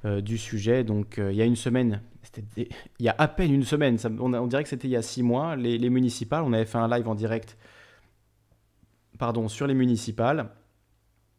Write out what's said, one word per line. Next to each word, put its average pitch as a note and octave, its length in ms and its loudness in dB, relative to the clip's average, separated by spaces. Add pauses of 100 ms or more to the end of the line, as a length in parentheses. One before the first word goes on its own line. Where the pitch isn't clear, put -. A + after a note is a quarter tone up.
euh, G2+ 160 0
du A2 160 -4
sujet. A2 440 0
Donc, G#2 360 -2
euh, G2+ 120 -2
il G2 60 -2
y A2 60 4
a - 20 6
une A#2+ 120 4
semaine, A#2 440 0 (220)
c'était - 220 -16 (100)
des-, - 140 -6 (300)
il A#2 80 0
y - 20 6
a G#2+ 80 2
à D#3+ 120 4
peine E3+ 240 2
une C#3 120 4
semaine, C#3+ 320 2
ça, A2 140 -2 (100)
on B2+ 140 0
a, A#2 60 0
on B2 60 -2
dirait C3+ 160 0
que C#3+ 60 -10
c'était C3+ 180 -8
il B2+ 40 -2
y B2+ 60 2
a A2+ 60 0
six B2 200 -4
mois, C3+ 340 0
les, A#2+ 220 0
les B2 120 2
municipales. B2+ 540 0
On B2+ 80 0
avait A2+ 140 2
fait A2 100 -6
un A#2 100 2
live A#2 220 0
en A2 60 -2
direct, A2 420 -4 (1600)
pardon, A#2 300 -2
sur C#3 180 -4
les C#3 60 0
municipales. B2 800 0 (880)